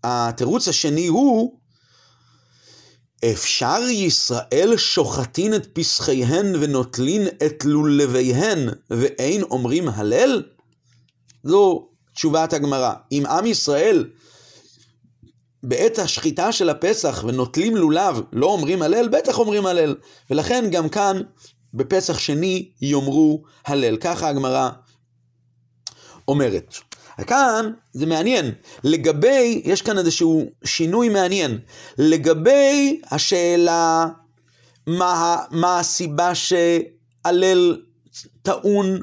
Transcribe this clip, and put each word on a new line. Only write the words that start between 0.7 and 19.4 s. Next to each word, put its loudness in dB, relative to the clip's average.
הוא, 2
"אפשר -2
ישראל 0
שוחטין -2
את -2
פסחיהן 0
ונוטלין -2
את -4
לולביהן, 2
ואין -2
אומרים -2
הלל?" 0
זו 2
תשובת 0
הגמרא. 0
אם 0
עם 0
ישראל 0
בעת 0
השחיטה -2
של 0
הפסח -2
ונוטלים -2
לולב, 2
לא 0
אומרים 0
הלל, 2
בטח 0
אומרים 0